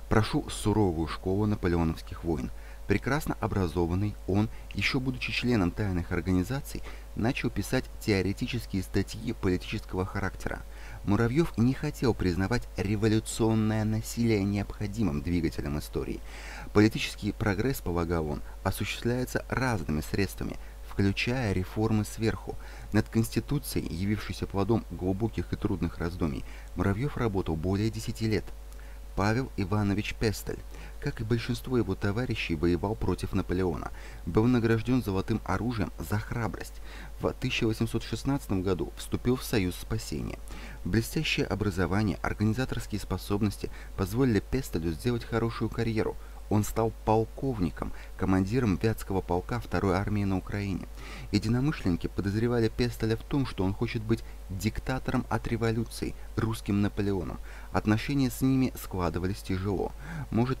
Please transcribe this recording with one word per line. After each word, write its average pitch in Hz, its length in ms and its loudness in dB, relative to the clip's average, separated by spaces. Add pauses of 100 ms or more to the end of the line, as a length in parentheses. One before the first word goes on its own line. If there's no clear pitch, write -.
Прошу 113 420 4
суровую 95 560 4
школу 98 400 0
наполеоновских 85 800 2
войн. 69 260 0 (380)
Прекрасно 127 500 0
образованный, 95 800 0 (100)
он, 104 220 2 (260)
ещё 101 240 0
будучи 127 320 -2
членом 107 400 2
тайных 92 400 -2
организаций, 92 720 0 (320)
начал 120 340 0
писать 127 360 0 (160)
теоретические 98 840 0
статьи 110 500 -2
политического 92 720 -2
характера. - 580 -4 (420)
Муравьёв 120 520 4
не 120 160 4
хотел 135 420 0
признавать 95 520 2 (100)
революционное 107 1080 2
насилие 110 580 2
необходимым 101 800 0
двигателем 78 560 0
истории. - 420 -6 (520)
Политический 107 580 4
прогресс, 110 500 0
полагал 85 460 2
он, 73 160 -2 (220)
осуществляется 120 840 0
разными 95 520 0
средствами, - 560 -2 (340)
включая 107 640 2
реформы 107 520 2
сверху. - 520 -2 (360)
Над 104 160 4
Конституцией, - 800 0
явившейся 95 640 -2
плодом 101 420 2
глубоких 95 640 -2
и - 40 -2
трудных 87 420 0
раздумий, 82 460 -2 (300)
Муравьёв 98 420 0
работал 95 380 0
более 98 340 0
десяти 110 380 -4
лет. 107 180 2 (720)
Павел 110 400 2
Иванович 101 580 0
Пестель, - 460 -2 (400)
как - 200 -4
и 113 40 -2
большинство 120 520 0
его 98 180 2
товарищей, 104 600 0
воевал 85 400 2
против - 380 0
Наполеона, 90 580 0 (340)
был 107 220 4
награждён 117 560 4
золотым 101 420 0
оружием 104 540 -2
за - 200 -2
храбрость. - 640 -6 (400)
В 85 120 0
тысяча - 340 0
восемьсот 113 380 0
шестнадцатом 113 580 -2
году 90 340 0
вступил - 400 0
в - 80 -8
Союз 92 300 2
спасения. 76 640 -6 (460)
Блестящее 120 600 0
образование, 95 800 0
организаторские 110 760 0
способности 101 680 0 (280)
позволили 107 440 4
Пестелю 87 520 -2
сделать 117 320 -2
хорошую 113 440 0
карьеру. 113 480 0 (320)
Он 107 160 4
стал 113 280 0 (120)
полковником, 110 880 2 (240)
командиром 95 640 4
Вятского - 380 0
полка 90 400 0
Второй 92 340 2
армии 101 300 2
на 95 120 2
Украине. 101 520 -2 (420)
Единомышленники 110 800 0
подозревали 110 600 2
Пестеля 113 480 0
в - 60 -10
том, 139 240 0
что - 160 -4
он 95 100 2
хочет 117 300 -2
быть 113 220 0 (240)
диктатором 117 800 0
от - 180 0
революции, 113 640 0 (220)
русским 110 480 2
Наполеоном. 98 560 0 (320)
Отношения 120 600 4
с - 100 -8
ними 131 340 4
складывались 90 680 -2
тяжело. 95 500 0 (400)
Может, 123 280 2